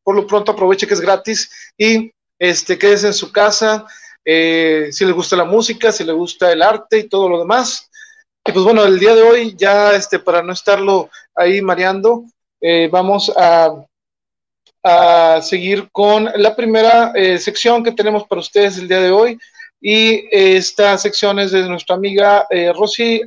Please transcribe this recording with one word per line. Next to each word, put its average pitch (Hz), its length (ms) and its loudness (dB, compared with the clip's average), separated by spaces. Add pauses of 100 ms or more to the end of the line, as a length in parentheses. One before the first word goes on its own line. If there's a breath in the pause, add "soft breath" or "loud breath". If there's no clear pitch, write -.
por 196 140 -2
lo 202 100 0
pronto 208 260 -2
aproveche 196 360 -2
que 202 80 -2
es 175 60 -4
gratis 196 500 -4 (260 loud breath)
y, 220 340 0 (280)
este, 175 400 -2
quédese 202 260 2
en 202 80 -2
su - 180 -8
casa. 214 540 0 (400 loud breath)
Eh, 160 680 0
si 190 140 -2
le 185 60 2
gusta 175 240 -4
la 180 100 0
música, 226 460 0
si - 120 -8
le 160 100 -4
gusta 175 380 -2
el 160 120 0
arte 220 340 0
y 214 100 -4
todo 196 220 -2
lo 175 80 0
demás. 226 500 -2 (560 loud breath)
Y - 80 -4
pues 185 140 0
bueno, 214 180 4
el 190 140 4
día 208 160 4
de 226 80 6
hoy 226 340 2
ya, 202 380 2
este, 196 240 -2
para 170 240 -2
no 175 100 -10
estarlo 196 600 0 (240 loud breath)
ahí 180 260 0
mareando, 190 640 -2 (360)
eh, 165 320 0
vamos 196 460 -2
a, 170 340 4 (1120)
a 165 600 4
seguir 190 480 -6
con 208 440 0
la 214 200 2
primera, 226 580 2
eh, 185 240 0
sección 233 460 -2
que 233 80 -2
tenemos 208 340 -2
para 170 160 -6
ustedes 196 380 -2
el 180 80 -12
día 185 120 0
de 185 120 2
hoy. 226 260 2 (420 loud breath)
Y, 220 460 0 (100)
eh, 190 220 4
esta 196 400 0
sección 202 400 -4
es 196 140 -4
de 185 180 -2
nuestra 175 260 -6
amiga, 202 540 0
eh, 175 240 -2
Rosy 220 540 -2